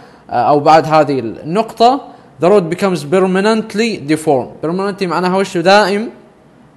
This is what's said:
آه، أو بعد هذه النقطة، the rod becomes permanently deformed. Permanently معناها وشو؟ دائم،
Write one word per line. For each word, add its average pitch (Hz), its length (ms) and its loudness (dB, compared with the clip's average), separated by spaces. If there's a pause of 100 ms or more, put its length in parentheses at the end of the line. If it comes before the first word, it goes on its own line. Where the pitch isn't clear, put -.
(300)
آه، - 20 -10
أو 123 280 2
بعد 151 260 4
هذه 147 340 2
النقطة، 220 920 -2 (300)
the 170 60 4
rod 175 260 2
becomes 180 280 -2
permanently 196 1080 -2
deformed. 147 540 -2
Permanently 196 360 -4
معناها 180 340 -2
وشو؟ 190 240 -2
دائم، 202 500 2 (680)